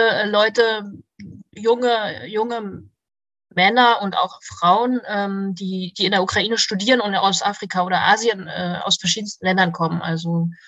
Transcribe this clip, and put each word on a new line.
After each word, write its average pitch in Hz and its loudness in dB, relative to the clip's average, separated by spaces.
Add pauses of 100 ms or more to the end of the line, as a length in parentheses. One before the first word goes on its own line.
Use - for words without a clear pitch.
äh, 208 0
Leute, 214 2 (600)
junge, 226 0
junge 214 -6 (640)
Männer 226 6
und 196 -2
auch - -2
Frauen, 233 2
ähm, 196 -4
die, 185 -6
die 196 0
in 190 2
der 190 4
Ukraine 208 -2
studieren 220 0
und 208 -2
aus 190 2
Afrika 185 -2
oder - 0
Asien, 214 2
äh, 175 -6
aus - -2
verschiedensten 202 -4
Ländern 185 2
kommen. 170 -2
Also 170 -2 (180)